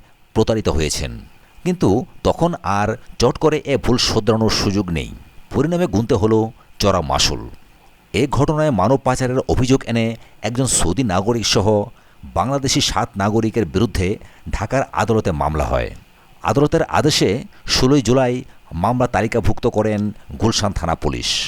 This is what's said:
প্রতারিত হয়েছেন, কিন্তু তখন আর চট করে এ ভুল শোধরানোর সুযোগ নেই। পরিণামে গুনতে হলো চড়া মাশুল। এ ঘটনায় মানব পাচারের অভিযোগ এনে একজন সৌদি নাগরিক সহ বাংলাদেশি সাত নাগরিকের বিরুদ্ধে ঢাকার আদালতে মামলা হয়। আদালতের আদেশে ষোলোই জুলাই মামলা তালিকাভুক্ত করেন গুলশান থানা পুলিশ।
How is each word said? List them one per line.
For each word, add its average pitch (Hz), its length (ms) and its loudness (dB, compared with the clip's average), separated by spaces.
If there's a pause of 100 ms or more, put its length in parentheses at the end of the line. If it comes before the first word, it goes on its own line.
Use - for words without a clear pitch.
(360)
প্রতারিত 110 400 2
হয়েছেন, 71 360 -2 (520)
কিন্তু 175 240 2 (380)
তখন 160 240 2 (280)
আর 104 100 0 (320)
চট 127 220 2
করে 151 140 2 (160)
এ - 20 2 (100)
ভুল 123 120 2 (120)
শোধরানোর 110 520 2
সুযোগ 101 260 0 (120)
নেই। 60 120 -6 (420)
পরিণামে 170 420 0
গুনতে 113 280 2
হলো 110 160 4 (400)
চড়া 95 220 2 (100)
মাশুল। 67 320 0 (720)
এ 104 80 2 (140)
ঘটনায় 151 440 2
মানব 123 260 4
পাচারের 127 340 0 (120)
অভিযোগ 131 280 4 (100)
এনে 117 160 0 (360)
একজন 120 240 -2 (120)
সৌদি 101 340 0
নাগরিক 101 420 0
সহ 101 120 2 (720)
বাংলাদেশি 135 420 0 (100)
সাত 113 180 -2 (140)
নাগরিকের 110 500 0
বিরুদ্ধে 95 360 0 (460)
ঢাকার 127 280 -2 (180)
আদালতে 107 300 2 (120)
মামলা 73 280 -2
হয়। 60 200 -2 (520)
আদালতের 147 400 2 (160)
আদেশে 143 300 2 (460)
ষোলোই 135 340 4
জুলাই 123 260 2 (480)
মামলা 123 320 0
তালিকাভুক্ত 107 500 0 (120)
করেন 107 240 0 (400)
গুলশান 107 380 0
থানা 82 240 -2
পুলিশ। 65 280 -4 (180)